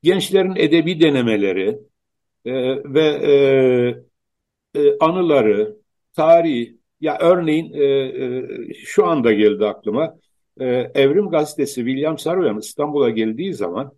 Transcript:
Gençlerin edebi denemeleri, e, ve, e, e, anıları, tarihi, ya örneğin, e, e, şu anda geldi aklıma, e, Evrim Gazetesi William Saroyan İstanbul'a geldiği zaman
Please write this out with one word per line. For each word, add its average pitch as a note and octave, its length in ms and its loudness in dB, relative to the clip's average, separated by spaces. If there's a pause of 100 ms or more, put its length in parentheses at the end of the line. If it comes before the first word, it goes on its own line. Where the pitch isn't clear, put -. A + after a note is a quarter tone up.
Gençlerin F#3 540 2
edebi D#3 440 2
denemeleri, G#2+ 760 0 (640)
e, A#2+ 80 -8 (420)
ve, D3+ 80 4 (1700)
e, D3 60 -2
e, C#3+ 200 4
anıları, C#3 760 2 (360)
tarihi, D#3+ 640 2 (240)
ya D3+ 200 -4
örneğin, E3 540 0
e, D3 100 0
e, C3 920 -4
şu - 320 0
anda C3+ 260 2
geldi G#2 340 2
aklıma, A2 520 -6 (420)
e, C3 40 -8 (300)
Evrim C#3+ 360 2
Gazetesi D3+ 440 -4
William C3+ 440 -4
Saroyan D#3+ 400 -2
İstanbul'a C#3 520 -4
geldiği A2+ 440 -4
zaman G#2 440 -8